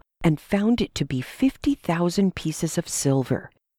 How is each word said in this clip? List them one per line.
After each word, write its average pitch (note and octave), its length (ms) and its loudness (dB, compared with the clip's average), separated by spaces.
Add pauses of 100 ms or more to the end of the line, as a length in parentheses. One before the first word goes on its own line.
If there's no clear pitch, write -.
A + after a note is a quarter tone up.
(220)
and D#3 180 2
found G#3+ 400 0
it - 140 -4
to D3 100 -2
be C3 160 -4
fifty - 540 0
thousand F3 640 0
pieces D#3+ 420 -4
of E3 100 -2
silver. C3+ 640 0 (280)